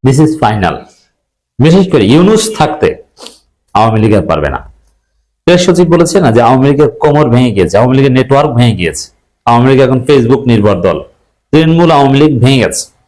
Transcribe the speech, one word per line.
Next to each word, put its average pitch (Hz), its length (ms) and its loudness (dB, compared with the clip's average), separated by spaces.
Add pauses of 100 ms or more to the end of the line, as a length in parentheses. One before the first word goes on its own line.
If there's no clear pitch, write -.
This 135 160 0
is 156 80 2
final। 107 460 -4 (840)
বিশেষ 180 320 2
করে 123 140 0
ইউনূস 185 520 0
থাকতে - 380 -2 (800)
আওয়ামী 110 260 0
লীগ 107 140 0
আর 87 140 -2
পারবে 76 220 -4
না। - 220 -12 (760)
প্রেস 180 200 2
সচিব 175 220 0
বলেছে 170 340 0
না 120 100 0
যে 117 100 2
আওয়ামী 131 280 2
লীগের 147 200 0
কোমর 147 400 0
ভেঙে 123 220 0
গিয়েছে, 95 260 -2
আওয়ামী 127 200 0
লীগের 135 140 2
নেটওয়ার্ক 135 400 0
ভেঙে 117 240 0
গিয়েছে, 85 360 -8 (340)
আওয়ামী 120 260 2
লীগ 135 100 2
এখন 127 200 2
Facebook 131 440 0
নির্ভর 104 360 0
দল, 87 220 -4 (480)
তৃণমূল 165 400 2
আওয়ামী 139 280 2
লীগ 147 200 0
ভেঙে 131 200 2
গেছে। - 380 -6 (100)